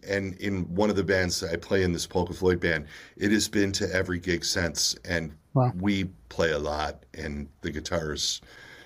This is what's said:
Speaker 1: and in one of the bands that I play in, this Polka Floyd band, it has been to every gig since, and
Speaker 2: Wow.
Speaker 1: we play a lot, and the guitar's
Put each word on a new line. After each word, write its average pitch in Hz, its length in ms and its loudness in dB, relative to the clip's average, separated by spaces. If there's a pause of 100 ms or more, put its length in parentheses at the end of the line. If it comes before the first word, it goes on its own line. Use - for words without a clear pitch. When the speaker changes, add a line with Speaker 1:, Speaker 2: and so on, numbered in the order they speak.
Speaker 1:
and 98 280 -2
in 92 400 -4
one 104 160 4
of 95 60 0
the 95 60 4
bands 92 380 2
that 82 100 -4
I 82 60 0
play 95 260 2
in, 90 120 4
this 80 120 -2
Polka 87 280 0
Floyd 90 260 4
band, 80 260 2 (300)
it 104 160 2
has 104 160 4
been 101 240 2
to 92 180 -2
every 90 280 0
gig 87 260 0
since, 82 500 0 (120)
and 82 260 -2 (220)
Speaker 2:
Wow. 123 180 4
Speaker 1:
we 95 320 0 (240)
play 85 240 0
a 73 60 0
lot, 73 460 -4 (100)
and 73 340 -8 (140)
the 85 80 -4
guitar's 76 720 -4 (440)